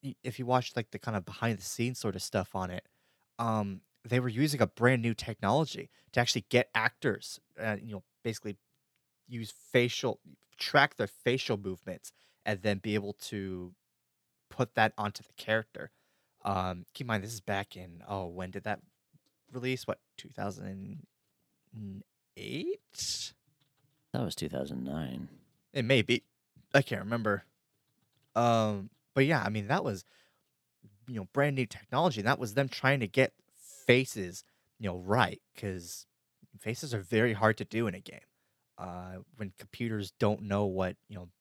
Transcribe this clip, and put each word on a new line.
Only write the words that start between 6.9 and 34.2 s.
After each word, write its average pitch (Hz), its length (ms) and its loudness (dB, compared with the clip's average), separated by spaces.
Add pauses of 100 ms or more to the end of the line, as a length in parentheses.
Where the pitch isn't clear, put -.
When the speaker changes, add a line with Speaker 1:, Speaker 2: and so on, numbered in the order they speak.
Speaker 1:
uh, 110 220 -2
you 110 100 -10
know, 98 100 -10 (220)
basically 107 320 -6 (720)
use 117 220 -8
facial, - 680 2 (400)
track - 380 4
their 107 100 -2
facial 123 500 0
movements, 92 560 -8 (320)
and 101 180 -2
then 101 160 2
be 104 160 -2
able 101 200 -2
to 92 580 -8 (760)
put - 240 -2
that 110 240 6
onto 104 240 -4
the - 120 -20
character. - 560 -2 (540)
Um, 92 400 -2 (100)
keep 139 100 -10
in 123 40 -10
mind, 107 140 0
this 110 100 -10
is 113 80 -10
back 101 360 -4
in, 87 320 -16
oh, 98 180 -4
when 92 240 -8
did 95 140 -10
that 107 160 -4 (720)
release? 127 340 -4
What, - 140 -4 (160)
two - 140 -18
thousand 98 760 -10 (1300)
eight? - 960 -8 (800)
Speaker 2:
That 131 100 -2
was - 120 -6
two - 140 -6
thousand 65 360 -6
nine. 67 440 -8 (440)
Speaker 1:
It 135 120 -2
may 123 180 6
be. 120 220 2 (500)
I 143 80 8
can't 107 200 -4
remember. 107 420 0 (920)
Um, 110 560 2 (240)
but 135 120 6
yeah, 147 180 4
I 101 60 0
mean, 104 180 -4
that 156 160 2
was, 98 200 -4 (1000)
you 127 100 -10
know, 95 160 -8
brand 139 240 4
new 127 100 0
technology. 131 540 0
And - 80 0
that 139 100 4
was 107 160 -4
them 135 140 2
trying 135 320 2
to 110 60 -2
get 123 280 4 (520)
faces, 117 580 4 (340)